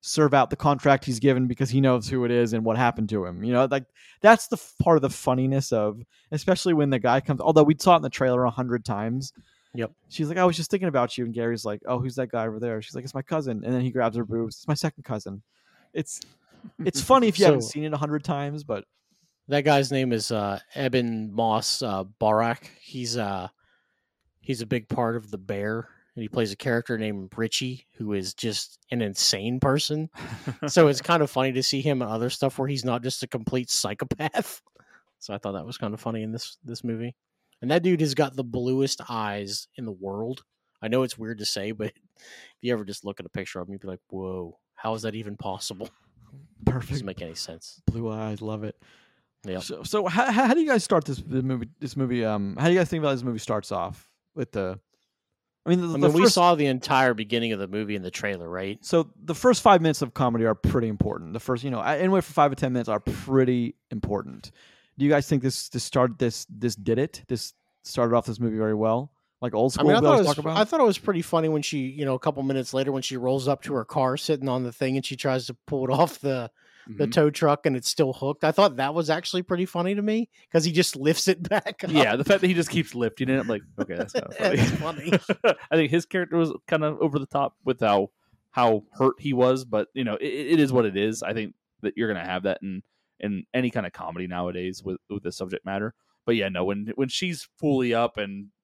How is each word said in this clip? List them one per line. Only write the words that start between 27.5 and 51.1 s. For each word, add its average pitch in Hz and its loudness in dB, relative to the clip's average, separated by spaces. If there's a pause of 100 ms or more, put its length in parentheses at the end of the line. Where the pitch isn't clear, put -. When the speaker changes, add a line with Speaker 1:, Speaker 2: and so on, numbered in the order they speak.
Speaker 2:
who 107 -6
is 98 -4
just - -6 (140)
an 123 -2
insane 107 -2
person. 151 0 (300)
Speaker 3:
<laughs> - -8
Speaker 2:
So 160 8
it's 131 0
kind 170 4
of 139 -2
funny 131 0
to 127 -2
see 135 -2
him 135 0
in 117 -4
other 113 -2
stuff - -2
where 135 0
he's 139 -4
not 120 0
just 127 -6
a 123 -10
complete 123 -4
psychopath. - -4
<laughs> - -20 (480)
So - -12
I 90 -6
thought 101 -6
that 98 -8
was 117 -14
kind 104 -6
of 110 -12
funny 113 -6
in 110 -8
this, - -12
this 117 -12
movie. 117 -8 (460)
And 123 -6
that 165 2
dude 175 2
has 143 0
got 135 0
the 131 -4
bluest 127 -2
eyes 104 -6
in 127 -10
the 110 -8
world. 101 -8 (380)
I 110 -6
know 123 2
it's 123 -6
weird 113 -10
to 104 -10
say, 104 -6
but 104 -6
<laughs> - -14
if - -20
you 123 -2
ever 107 -4
just 98 -12
look 101 -10
at 90 -14
a - -16
picture - -10
of 90 -10
him, 95 -14
you'd 98 -16
be 98 -14
like, 92 -10 (100)
"Whoa, 92 -10 (160)
how 113 -6
is 107 -12
that 110 -6
even 104 -12
possible?" 95 -10 (800)
Speaker 1:
Perfect. 123 0
Speaker 2:
Doesn't 131 -6
make 92 -10
any 82 -12
sense. - -16
Speaker 1:
Blue 113 -2
eyes, 107 -6
love 107 -8
it. 107 -10 (720)
Speaker 2:
Yep. 185 -6
Speaker 1:
So, - -12
so 208 -2
how, 226 2
how, 240 4
how 226 6
do 339 2
you 311 0
guys 247 2
start 170 2
this, 135 -6